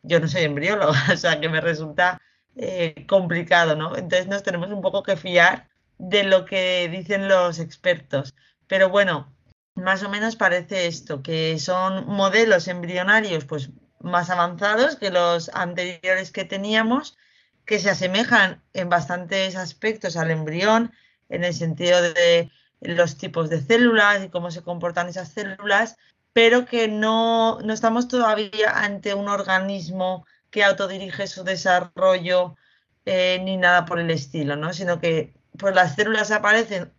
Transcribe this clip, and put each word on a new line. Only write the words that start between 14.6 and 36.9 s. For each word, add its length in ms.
que 140
los 440
anteriores 800
que 140
teníamos, 720
que 120
se 120
asemejan 720
en 160
bastantes 680
aspectos 600
al 140
embrión, 640
en 160
el 80
sentido 480
de 500
los 380
tipos 320
de 100
células 640
y 60
cómo 200
se 120
comportan 460
esas 200
células, 720
pero 320
que 240
no, 720
no 120
estamos 360
todavía 680
ante 400
un 140
organismo 1000
que 140
autodirige 640
su 180
desarrollo, 1120
eh, 380
ni 120
nada 280
por 160
el 100
estilo, 460
¿no? 160
Sino 280
que, 340
pues, 160
las 200
células 360
aparecen 680